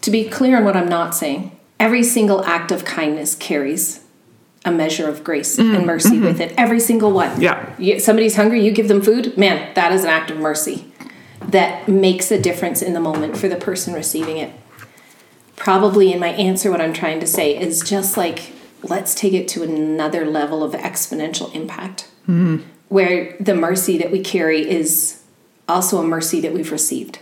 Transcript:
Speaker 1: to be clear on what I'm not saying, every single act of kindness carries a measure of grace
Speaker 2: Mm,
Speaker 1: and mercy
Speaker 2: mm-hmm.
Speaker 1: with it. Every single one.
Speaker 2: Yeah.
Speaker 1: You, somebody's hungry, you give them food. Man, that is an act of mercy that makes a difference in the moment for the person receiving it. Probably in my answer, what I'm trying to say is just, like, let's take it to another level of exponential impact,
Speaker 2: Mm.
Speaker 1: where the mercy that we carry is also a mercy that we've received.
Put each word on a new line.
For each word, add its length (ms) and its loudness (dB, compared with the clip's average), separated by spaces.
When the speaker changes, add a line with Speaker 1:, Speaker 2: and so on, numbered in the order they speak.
Speaker 1:
to 80 0
be 180 2
clear 300 2
on 60 4
what 120 2
I'm 120 0
not 260 -2
saying, 420 -4
every 220 2
single 420 2
act 280 -2
of 120 -4
kindness 520 -4
carries 640 -4
a 80 0
measure 360 -2
of 160 -8
grace 320 -4
Speaker 2:
Mm, 200 4
Speaker 1:
and 100 2
mercy 300 2
Speaker 2:
mm-hmm. 80 2
Speaker 1:
with 160 2
it. 180 -4
Every 220 4
single 320 4
one. 280 0
Speaker 2:
Yeah. 380 0
Speaker 1:
You, 220 0
somebody's 360 4
hungry, 280 4
you 80 6
give 160 2
them 120 6
food. 380 2
Man, 380 2
that 160 2
is 100 2
an 80 0
act 200 0
of 80 -8
mercy 540 -4
that 480 0
makes 440 4
a 80 2
difference 420 -2
in 120 -2
the 60 -2
moment 380 -2
for 100 -2
the 80 -2
person 380 -6
receiving 440 -4
it. 140 -8
Probably 560 4
in 60 -2
my 120 -2
answer, 400 0
what 100 0
I'm 120 0
trying 280 -4
to 60 -4
say 300 0
is 320 -2
just, 280 -2
like, 360 -4
let's 320 -4
take 180 0
it 160 0
to 140 -6
another 640 -2
level 380 -2
of 80 -4
exponential 840 -6
impact, 540 -10
Speaker 2:
Mm. 340 2
Speaker 1:
where 520 0
the 140 2
mercy 440 0
that 120 -2
we 100 0
carry 480 0
is 520 0
also 300 0
a 60 0
mercy 360 -2
that 120 -2
we've 200 -4
received. 500 -4